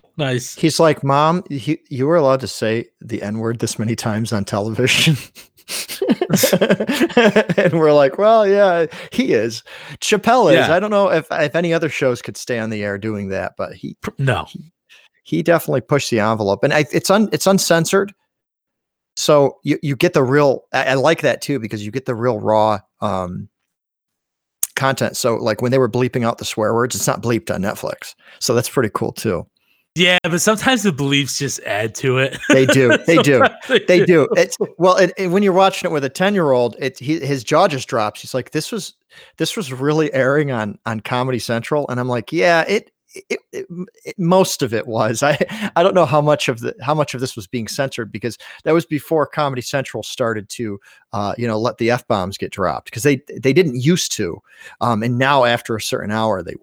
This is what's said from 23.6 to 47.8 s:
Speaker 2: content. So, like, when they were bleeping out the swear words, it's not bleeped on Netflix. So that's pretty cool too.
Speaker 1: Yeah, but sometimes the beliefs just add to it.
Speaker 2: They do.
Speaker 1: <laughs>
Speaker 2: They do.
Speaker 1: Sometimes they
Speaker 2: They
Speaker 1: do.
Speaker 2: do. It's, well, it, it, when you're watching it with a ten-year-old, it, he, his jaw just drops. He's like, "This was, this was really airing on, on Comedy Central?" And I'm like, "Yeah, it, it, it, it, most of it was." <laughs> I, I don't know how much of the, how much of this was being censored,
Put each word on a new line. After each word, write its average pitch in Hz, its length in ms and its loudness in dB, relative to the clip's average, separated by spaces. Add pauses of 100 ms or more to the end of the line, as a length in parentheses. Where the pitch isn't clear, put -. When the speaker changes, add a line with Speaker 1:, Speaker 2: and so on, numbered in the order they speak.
Speaker 2:
content. 131 400 -2
So, 117 200 0
like, 110 240 -2
when 123 120 0
they 135 60 4
were 127 120 2
bleeping 123 340 -2
out 117 140 -2
the - 60 -12
swear 107 300 -2
words, 117 200 0
it's - 120 -6
not - 160 -2
bleeped 113 320 -2
on 87 60 -4
Netflix. - 540 -8 (240)
So - 160 -2
that's 117 160 0
pretty 117 220 0
cool 113 200 -4
too. 90 340 -4 (500)
Speaker 1:
Yeah, 180 260 4
but 170 180 -2
sometimes 220 440 2
the 202 80 2
beliefs 139 460 -2
just 139 220 -6
add 107 360 -4
to 127 220 0
it. 135 200 -2 (100)
Speaker 2:
They 135 160 6
do. 131 380 6
Speaker 1:
<laughs> - 40 -20
Speaker 2:
They 170 120 6
do. 139 220 6
Speaker 1:
Sometimes - 280 0
they 254 120 4
Speaker 2:
They 185 200 4
Speaker 1:
do. 190 60 2
Speaker 2:
do. 156 300 6
It's, 175 200 2 (220)
well, 180 180 4
it, 185 220 4
it, 190 100 -2
when 185 140 2
you're 196 100 4
watching 190 380 2
it - 20 -6
with 143 120 -2
a 135 40 -2
ten-year-old, 143 720 0
it, 135 200 -6
he, 151 200 -4
his 135 240 -4
jaw 156 240 2
just 143 220 -4
drops. 107 320 -4
He's - 120 -16
like, 127 200 -6
"This 156 180 -6
was, - 240 -10 (440)
this - 180 -4
was 147 160 -6
really 147 420 0
airing 135 380 2
on, 110 340 -4
on 113 140 -4
Comedy 127 400 -2
Central?" 123 480 -2
And 123 100 -6
I'm 123 100 -4
like, 123 240 -4
"Yeah, 170 360 2
it, - 240 -4 (360)
it, - 120 -6 (120)
it, 131 140 -12 (380)
it, 151 120 -12
most 185 460 2
of 117 100 -2
it 113 140 -2
was." 117 360 -2
<laughs> - 20 4
I, 147 120 2 (380)
I 170 80 4
don't 196 120 2
know 175 120 4
how 151 140 2
much 147 280 2
of 117 120 -2
the, 120 200 -6
how 139 140 -2
much 151 200 -2
of 123 60 -10
this 131 140 -6
was 104 140 -14
being 113 180 -6
censored, 117 460 -6